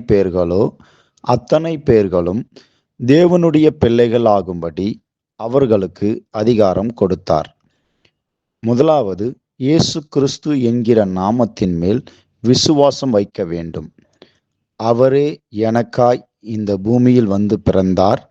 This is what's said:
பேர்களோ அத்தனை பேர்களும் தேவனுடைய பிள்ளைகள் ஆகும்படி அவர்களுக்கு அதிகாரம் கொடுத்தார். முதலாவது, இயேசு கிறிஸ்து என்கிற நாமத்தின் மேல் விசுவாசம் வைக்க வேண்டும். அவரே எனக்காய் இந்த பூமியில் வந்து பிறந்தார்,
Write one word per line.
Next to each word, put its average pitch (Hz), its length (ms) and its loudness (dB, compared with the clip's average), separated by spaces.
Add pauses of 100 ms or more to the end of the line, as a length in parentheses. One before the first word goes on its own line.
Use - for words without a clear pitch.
பேர்களோ 92 600 0 (640)
அத்தனை 156 540 -2
பேர்களும் 98 640 0 (580)
தேவனுடைய 160 680 2
பிள்ளைகள் 117 580 2
ஆகும்படி 90 600 -2 (520)
அவர்களுக்கு 110 680 -2 (200)
அதிகாரம் 107 640 0
கொடுத்தார். 90 540 -2 (1120)
முதலாவது, 117 680 0 (280)
இயேசு 151 520 -2
கிறிஸ்து 143 420 -4 (120)
என்கிற 117 500 0
நாமத்தின் 98 680 -2
மேல் 98 240 -2 (420)
விசுவாசம் 135 720 2
வைக்க 101 280 -2
வேண்டும். 82 440 -10 (920)
அவரே 131 460 2 (340)
எனக்காய் 120 640 0 (240)
இந்த 107 320 -6
பூமியில் 123 500 2
வந்து 101 320 0
பிறந்தார், 95 600 0 (100)